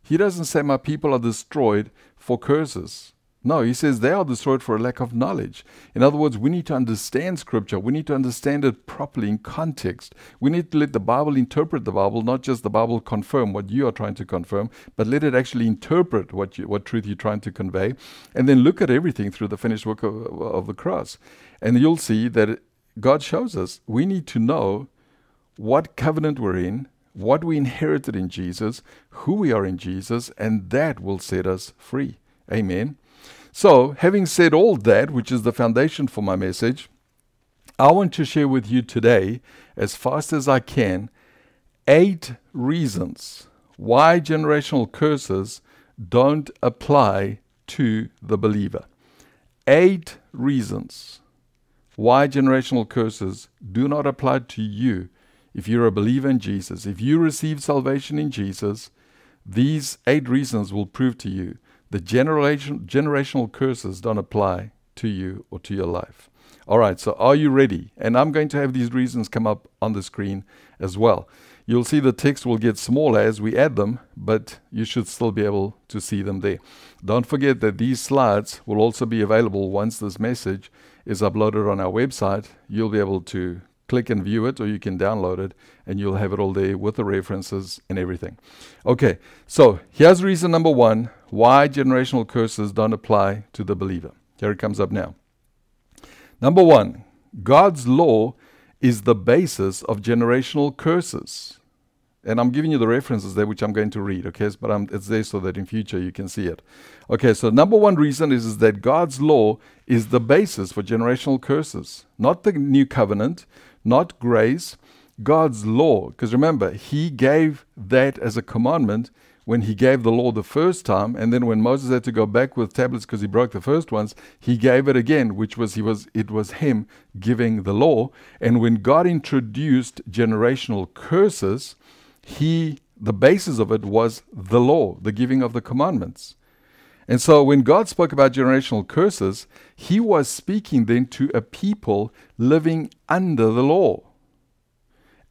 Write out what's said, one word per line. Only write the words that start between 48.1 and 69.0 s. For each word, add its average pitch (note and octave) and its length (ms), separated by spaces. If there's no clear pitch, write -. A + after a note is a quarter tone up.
the G#2 160
believer. G#2 480
Eight E3+ 540
reasons - 880
why B2+ 320
generational C3 600
curses G#2 600
do B2 160
not D3 180
apply C3 340
to A#2 220
you G#2 480
if G2 120
you're A#2 200
a G#2 40
believer B2 380
in C3 80
Jesus. G2+ 480
If G2 160
you C#3+ 160
receive D#3 460
salvation C#3 560
in D3+ 100
Jesus, G#2 640
these C3+ 640
eight C3 240
reasons B2 420
will G2+ 140
prove B2+ 340
to - 100
you F#2+ 280
the G2+ 120
generation, C#3+ 760
generational C#3 720
curses G#2 520
don't A2 160
apply G2 540
to - 120
you F#2+ 420
or F2 100
to - 140
your F#2+ 120
life. - 440
All A2 120
right, G2+ 200
so - 140
are B2 200
you D3+ 160
ready? A#2+ 460
And A#2 220
I'm D3 160
going D3+ 160
to C#3+ 80
have C3+ 160
these A#2+ 180
reasons B2 380